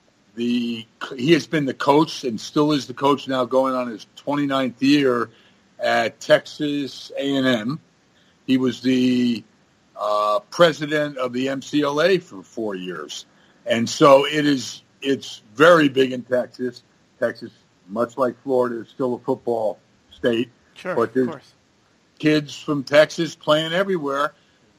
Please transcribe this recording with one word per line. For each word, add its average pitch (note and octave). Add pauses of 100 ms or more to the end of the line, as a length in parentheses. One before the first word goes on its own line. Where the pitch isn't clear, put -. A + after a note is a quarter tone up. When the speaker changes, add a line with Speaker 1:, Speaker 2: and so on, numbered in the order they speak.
(340)
Speaker 1:
the, A#2+ (300)
he C3
has C#3
been D#3
the B2+
coach D3+
and A2+
still D3+
is C3
the B2
coach C#3
now, C3
going C3
on B2
his G#2+ (100)
twenty-ninth C#3
year C3 (500)
at A#2
Texas D3
A C#3
and C3
M. B2 (680)
He C3
was B2+
the, B2 (560)
uh, G#2 (100)
president D3+
of B2+
the C3
M C3+
C D3
L C#3+
A F#3
for F#2+
four G#2+
years. F2+ (400)
And A2+
so C#3+
it D3
is, C3+ (200)
it's - (120)
very D#3
big C3
in B2
Texas. B2 (380)
Texas, A2+ (380)
much A#2
like B2+
Florida, B2
is A2
still B2
a G#2+
football A#2 (340)
state. A#2+ (240)
Speaker 2:
Sure, F#3
Speaker 1:
But A#2
Speaker 2:
of A#2+
Speaker 1:
there's C3
Speaker 2:
course. - (680)
Speaker 1:
kids D3+
from D3
Texas D3+
playing D#3+
everywhere, D3+ (460)